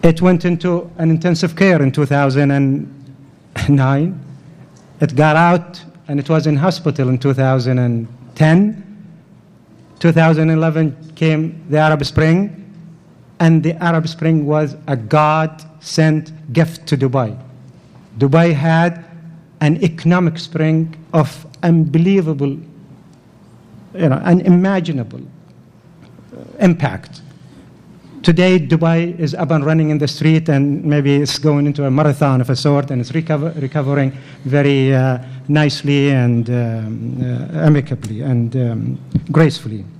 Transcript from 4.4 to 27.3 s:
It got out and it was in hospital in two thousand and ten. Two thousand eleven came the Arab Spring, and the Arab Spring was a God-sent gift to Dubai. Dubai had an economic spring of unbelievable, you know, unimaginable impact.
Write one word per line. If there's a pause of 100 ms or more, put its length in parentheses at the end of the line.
It
got
out (260)
and
it
was
in
hospital
in
two
thousand
and (260)
ten. (1120)
Two
thousand
eleven (200)
came
the
Arab
Spring, (680)
and
the
Arab
Spring
was (140)
a
God-sent (220)
gift
to
Dubai. (800)
Dubai
had (560)
an
economic
spring (160)
of (160)
unbelievable, (1400)
you
know,
unimaginable (1400)
impact. (1000)